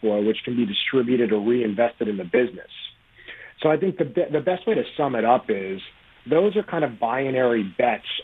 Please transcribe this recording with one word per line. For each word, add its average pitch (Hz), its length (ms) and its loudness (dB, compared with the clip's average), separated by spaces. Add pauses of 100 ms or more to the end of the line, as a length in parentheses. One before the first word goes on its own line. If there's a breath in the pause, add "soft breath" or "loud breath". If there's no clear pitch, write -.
flow, 104 200 2
which 110 220 2
can 123 120 -6
be 120 100 2
distributed 120 680 0
or 107 80 2
reinvested 113 680 0
in 104 80 -4
the 92 80 -6
business. 92 440 0 (920 loud breath)
So 156 100 4
I 156 60 2
think 190 200 -2
the 165 80 0
be-, 175 240 -2
the 147 120 0
best - 260 -2
way 220 80 2
to 123 80 0 (140)
sum 139 180 0
it 113 80 0
up 120 260 4
is 95 300 -4 (500)
those 185 280 2
are 202 60 2
kind 165 200 -2
of 120 160 -2
binary 127 640 2
bets 107 420 0 (180)